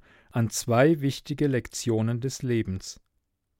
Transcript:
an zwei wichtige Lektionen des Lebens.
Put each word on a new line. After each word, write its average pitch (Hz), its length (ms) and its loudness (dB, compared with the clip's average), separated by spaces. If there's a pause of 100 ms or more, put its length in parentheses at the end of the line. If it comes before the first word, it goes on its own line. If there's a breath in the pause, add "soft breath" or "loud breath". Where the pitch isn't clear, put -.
(320 soft breath)
an 117 180 0
zwei 139 520 4
wichtige 139 440 -2
Lektionen 117 760 0
des 131 200 -6
Lebens. 113 580 -4 (600)